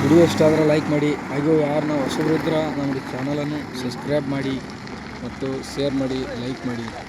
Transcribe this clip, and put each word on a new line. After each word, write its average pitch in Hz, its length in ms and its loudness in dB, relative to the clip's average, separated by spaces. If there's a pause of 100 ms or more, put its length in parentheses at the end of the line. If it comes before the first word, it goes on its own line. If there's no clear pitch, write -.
ವಿಡಿಯೋ 160 220 8
ಇಷ್ಟ 160 160 2
ಆದ್ರೆ 156 260 6
ಲೈಕ್ 151 220 2
ಮಾಡಿ, 147 240 2
ಹಾಗೂ 143 460 2
ಯಾರನ್ನ 151 320 0
ಹೊಸಬ್ರು 156 440 0
ಇದ್ರೆ 156 400 0
ನಮಗೆ 139 240 -2
ಚಾನಲನ್ನು 143 800 -4
ಸಬ್ಸ್ಕ್ರೈಬ್ 139 460 -2
ಮಾಡಿ 139 280 -2 (680)
ಮತ್ತು 131 520 -8
ಶೇರ್ 139 180 0
ಮಾಡಿ, 131 260 0
ಲೈಕ್ 123 480 -6
ಮಾಡಿ. 117 200 -6 (220)